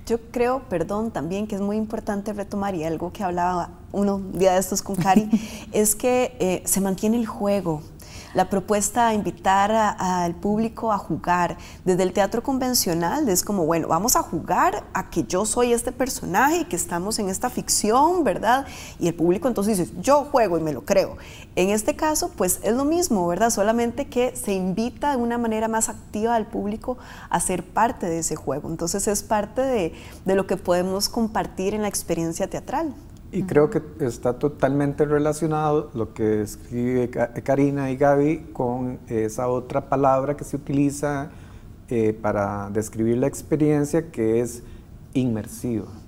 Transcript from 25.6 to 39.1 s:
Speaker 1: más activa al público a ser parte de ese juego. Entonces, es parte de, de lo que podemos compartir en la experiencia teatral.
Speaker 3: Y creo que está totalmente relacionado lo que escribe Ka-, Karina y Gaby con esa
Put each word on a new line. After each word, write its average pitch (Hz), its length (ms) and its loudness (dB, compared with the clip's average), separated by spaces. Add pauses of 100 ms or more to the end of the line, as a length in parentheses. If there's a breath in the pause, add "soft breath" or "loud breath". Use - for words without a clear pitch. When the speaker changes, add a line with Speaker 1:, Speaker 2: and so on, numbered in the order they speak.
Speaker 1:
más 226 200 0
activa 220 460 -2
al 220 140 0
público 208 500 -6 (320 loud breath)
a 175 80 2
ser 175 240 -2
parte - 440 0
de 165 120 0
ese 160 160 -2
juego. 143 340 -4
Entonces, 165 380 -2
es 202 160 0
parte 208 380 -2
de, 233 320 0 (320 loud breath)
de 190 100 4
lo 196 140 2
que 196 80 0
podemos 185 520 0
compartir 202 640 -2
en 214 100 -2
la 208 60 0
experiencia 170 640 -2
teatral. 285 420 -4 (400)
Speaker 3:
Y 196 100 0
creo 147 260 4
que 151 140 -2 (160)
está 123 400 -2
totalmente 143 680 2
relacionado 151 880 0
lo 110 220 -4
que 107 280 2
escribe 123 680 -2
Ka-, - 220 -2 (100)
Karina 139 480 2
y 127 60 -2
Gaby 143 560 4
con 127 560 -4
esa 113 400 -2